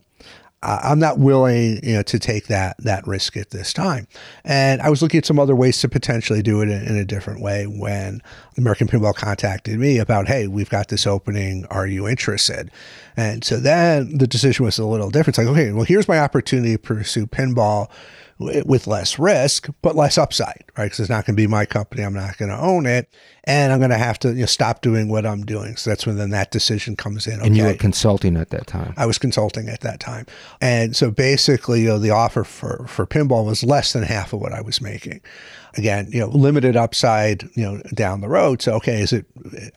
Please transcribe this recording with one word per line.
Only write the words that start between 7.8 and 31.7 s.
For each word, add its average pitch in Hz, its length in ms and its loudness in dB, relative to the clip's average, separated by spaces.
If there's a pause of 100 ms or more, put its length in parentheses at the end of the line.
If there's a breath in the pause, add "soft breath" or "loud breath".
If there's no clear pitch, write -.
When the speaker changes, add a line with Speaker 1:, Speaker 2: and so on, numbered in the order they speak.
Speaker 1:
American 117 300 2
Pinball 104 260 2
contacted 104 640 -4
me 135 200 4
about, 101 280 2
"Hey, 117 200 0
we've 98 220 -4
got 101 180 -2
this - 180 -2
opening. 98 640 -2
Are 95 180 -4
you 98 200 -4
interested?" - 640 -2 (440 loud breath)
And 113 280 -2
so 120 140 -2
then 151 600 2
the 131 100 4
decision 123 380 2
was 104 140 0
a 110 60 -2
little 104 260 -2
different. 143 260 2
It's 117 80 2
like, 135 100 2
"Okay, 135 160 2
well, 110 140 0
here's 196 220 4
my 165 120 2
opportunity 127 540 0
to 107 60 -2
pursue 107 480 -4
pinball 110 600 0 (520 loud breath)
w-, - 260 -2
with 131 220 2
less 101 320 -2
risk, 147 480 2 (140)
but 160 140 0
less 143 220 2
upside," - 460 -2 (140)
right? 104 140 -2
'Cause - 80 -8
it's 98 100 -2
not 110 160 -2
gonna 104 120 0
be 107 100 4
my 104 180 2
company. - 380 -6
I'm 98 100 -4
not 98 240 -8
gonna 101 220 -6
own 170 260 2
it. 123 240 0 (360 soft breath)
And 139 280 2
I'm 131 60 2
gonna 127 180 4
have 113 220 -2
to, 127 100 2
you 120 120 -2
know, 113 40 2
stop - 360 0
doing 113 260 2
what 107 180 -2
I'm 104 180 -4
doing. 107 320 -8
So - 140 -6
that's 104 160 -4
when 104 120 -2
then 101 120 -2
that 98 220 -2
decision 107 440 -2
comes 104 300 -8
in. 107 160 -6
Speaker 2:
And 107 160 6
you 107 60 6
were 104 60 4
Speaker 1:
Okay. 95 100 0
Speaker 2:
consulting 98 580 2
at 80 140 -4
that - 160 -8
time. 87 280 -8
Speaker 1:
I - 120 -2
was 113 100 0
consulting 110 520 -2
at 110 120 -12
that - 180 -8
time. 117 280 -12 (340 loud breath)
And 117 340 2
so 127 140 2
basically, 131 720 2